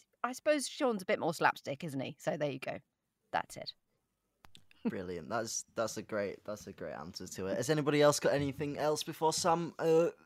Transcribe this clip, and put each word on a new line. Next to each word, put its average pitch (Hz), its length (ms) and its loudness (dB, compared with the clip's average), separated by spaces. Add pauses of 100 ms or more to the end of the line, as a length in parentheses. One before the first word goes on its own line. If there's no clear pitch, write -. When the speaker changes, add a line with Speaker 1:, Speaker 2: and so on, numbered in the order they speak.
(240)
Speaker 1:
I 247 100 -2
suppose 302 340 2
Sean's 240 340 0
a 180 40 -12
bit 208 140 2
more 156 140 0
slapstick, - 520 0
isn't 139 140 -4
he? 120 200 -6
So 190 160 -2
there 147 160 0
you 135 80 -6
go. - 180 -6 (540)
That's - 240 -2
it. - 160 -12 (1160)
Speaker 2:
Brilliant. 90 400 -6
That's, 113 340 -2 (120)
that's 113 220 0
a 110 40 -4
great, 101 440 -4
that's 104 220 -8
a 98 60 -10
great 78 200 -8
answer 82 340 -10
to 92 200 -6
it. 98 100 0
Has 123 120 0
anybody 151 320 4
else 147 180 8
got - 140 2
anything 143 440 -2
else 151 260 0
before 160 280 0
Sam, 165 480 2
uh, 160 280 6 (180)